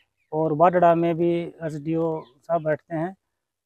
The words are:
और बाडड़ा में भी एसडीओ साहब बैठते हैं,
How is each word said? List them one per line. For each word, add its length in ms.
और 200
बाडड़ा 420
में 220
भी 460
एसडीओ 580
साहब 440
बैठते 320
हैं, 160